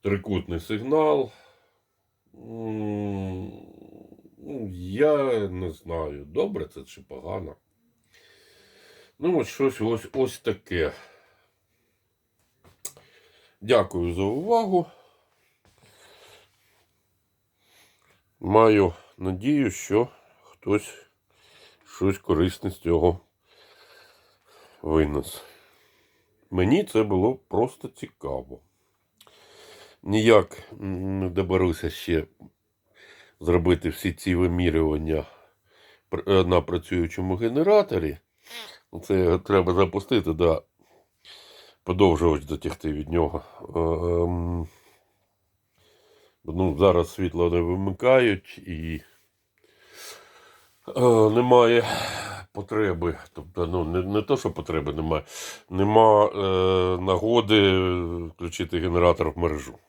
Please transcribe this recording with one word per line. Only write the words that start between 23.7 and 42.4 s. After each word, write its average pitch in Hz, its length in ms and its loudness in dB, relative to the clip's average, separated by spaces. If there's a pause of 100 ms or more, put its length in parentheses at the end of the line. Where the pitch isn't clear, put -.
винес. 76 640 -2 (1040)
Мені 101 340 2
це 110 200 0
було 101 320 0
просто - 520 -4
цікаво. 65 760 -12 (1400)
Ніяк 107 540 4 (220)
не 95 500 -6
доберуся 90 600 0
ще 80 340 -4 (1160)
зробити 85 500 2
всі 82 240 -6
ці 90 220 -2
вимірювання 80 880 0 (840)
пр-, 76 180 -8
е, 95 160 4
на 87 180 4
працюючому 87 760 -4
генераторі. 117 840 0 (840)
Це 92 360 2
треба 92 340 2
запустити, 95 600 0
да, 82 280 2 (1200)
подовжувач 82 600 4